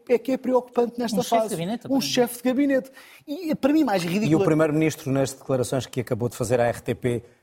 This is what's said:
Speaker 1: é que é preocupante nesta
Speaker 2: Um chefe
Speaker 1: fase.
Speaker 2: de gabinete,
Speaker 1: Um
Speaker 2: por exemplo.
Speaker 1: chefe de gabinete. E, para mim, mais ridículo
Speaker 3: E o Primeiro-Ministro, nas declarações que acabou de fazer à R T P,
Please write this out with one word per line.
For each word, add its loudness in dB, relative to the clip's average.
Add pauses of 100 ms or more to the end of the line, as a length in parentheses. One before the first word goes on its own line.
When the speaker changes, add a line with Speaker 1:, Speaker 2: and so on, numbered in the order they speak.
Speaker 1:
é 4
que -4
é 2
preocupante -2
nesta -2
Speaker 2:
Um 0
chefe 0
Speaker 1:
fase. -4
Speaker 2:
de -6
gabinete, -6
Speaker 1:
Um -6
Speaker 2:
por 2
exemplo. -2
Speaker 1:
chefe 0
de -12
gabinete. 0 (340)
E, -6
para 2
mim, 4
mais 2
ridículo 0
Speaker 3:
E 8
o 4
Primeiro-Ministro, 2
nas 0
declarações -2
que -6
acabou -2
de -8
fazer 0
à 2
R 0
T -4
P, -2 (200)